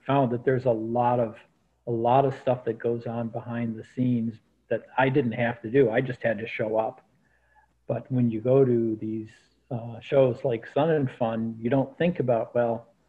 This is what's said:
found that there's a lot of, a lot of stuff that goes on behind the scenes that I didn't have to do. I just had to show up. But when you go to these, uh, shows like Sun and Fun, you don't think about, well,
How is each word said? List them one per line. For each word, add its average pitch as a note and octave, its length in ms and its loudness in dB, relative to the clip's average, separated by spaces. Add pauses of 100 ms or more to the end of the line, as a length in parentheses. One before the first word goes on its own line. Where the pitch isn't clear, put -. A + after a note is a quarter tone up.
found C3+ 280 2
that B2 100 -4
there's C3 220 0
a B2+ 60 4
lot A#2+ 500 2
of, A2 160 -4 (500)
a B2 40 -4
lot A#2+ 340 4
of C3 160 -2
stuff B2 240 -2
that A2+ 120 -4
goes A#2 300 -4
on A#2 220 -6
behind A#2 480 -6
the A2 80 -16 (100)
scenes A#2+ 380 0 (360)
that A2+ 120 0 (160)
I C3+ 100 4
didn't C3 240 2
have A#2 300 -2
to A2+ 80 -10
do. B2+ 200 4
I A2+ 120 2
just C3 200 -8
had A2+ 180 0
to A2+ 80 -8
show A2 280 -4
up. A2+ 320 -4 (800)
But A#2 240 -6
when B2 180 2
you A2 120 -4
go C3 240 6
to A2+ 340 0
these, A2 300 -8 (420)
uh, A#2 300 -10
shows C3+ 420 2
like A#2 300 -2
Sun D3 160 2
and D3 220 2
Fun, A2+ 480 -4
you A#2 100 -4
don't C3+ 280 0
think F3 220 0
about, C3 360 0
well, A#2 320 0 (220)